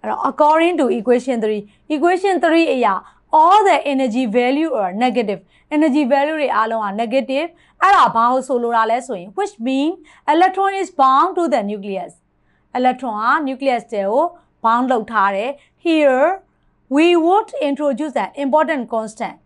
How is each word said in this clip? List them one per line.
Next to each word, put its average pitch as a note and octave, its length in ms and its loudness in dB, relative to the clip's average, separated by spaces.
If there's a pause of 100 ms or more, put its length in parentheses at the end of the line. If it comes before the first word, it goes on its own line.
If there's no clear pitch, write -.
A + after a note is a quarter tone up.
အဲ့ - 100 -20
တော့ - 20 -4 (180)
according D#4+ 500 2
to C#4+ 40 2 (140)
equation A#3+ 460 0
three, G#3+ 180 -4 (320)
equation F4+ 400 0 (100)
three E4 300 2
အ C4 100 -2
ရ - 20 2 (540)
all F#4+ 200 6 (100)
the D4 80 4 (140)
energy C4 320 -2 (140)
value C#4 320 0 (100)
are F#3 120 -2 (120)
negative. G#3+ 360 -2 (360)
energy D4+ 260 2 (100)
value D4 280 0
တွေ - 20 -2 (140)
အား - 20 0 (120)
လုံး - 20 -4 (140)
က - 20 -4 (140)
negative. C4 460 -2 (340)
အဲ့ - 20 0 (120)
ဒါ - 20 4 (160)
ဘာ A3+ 40 2 (140)
ကို - 20 0 (140)
ဆို - 20 -6 (120)
လို - 20 -6 (120)
တာ - 20 2 (120)
လဲ - 20 2 (140)
ဆို - 20 -20 (120)
ရ - 20 -14
င် - 20 -14 (140)
which G4+ 160 -4 (120)
mean C4+ 240 -2 (440)
electron F#4+ 380 2 (100)
is F4+ 60 -6 (120)
bound C4+ 380 4
to F4 40 0 (120)
the B3 60 0 (100)
nucleus. G3 420 -10 (680)
electron B3+ 440 -2
က A3+ 40 0 (220)
nucleus C4 340 -2 (100)
ထဲ - 20 -10 (160)
ကို - 20 -2 (520)
bound A#3 280 2
လု - 80 2
ပ် - 20 -8 (100)
ထား - 20 -12 (220)
တ - 60 -2
ယ်။ - 20 -4 (420)
Here D4 400 4 (680)
we D#4+ 100 4 (180)
would G4+ 240 2 (200)
introduce C#4+ 460 -2 (100)
an F#3 60 -10 (140)
important D4+ 400 0 (100)
constant A3 500 -8